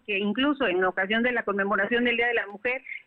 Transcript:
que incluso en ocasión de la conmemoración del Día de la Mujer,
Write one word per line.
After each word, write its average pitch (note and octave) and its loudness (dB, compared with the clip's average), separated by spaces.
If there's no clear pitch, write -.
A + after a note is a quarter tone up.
que G#3 -2
incluso B3+ 0
en F#3 2
ocasión F#3+ 0
de B3 2
la A#3 -2
conmemoración G3+ 0
del A#3+ 2
Día A#3 0
de A#3+ 0
la G#3 -2
Mujer, B3 -6